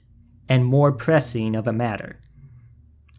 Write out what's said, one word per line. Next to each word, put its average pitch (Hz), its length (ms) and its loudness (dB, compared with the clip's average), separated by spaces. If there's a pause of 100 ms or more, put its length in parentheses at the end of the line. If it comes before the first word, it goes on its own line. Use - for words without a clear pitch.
(500)
and 127 160 4
more 143 260 4
pressing 117 640 -2
of 110 120 -4
a 113 60 -2
matter, 113 460 -6 (1000)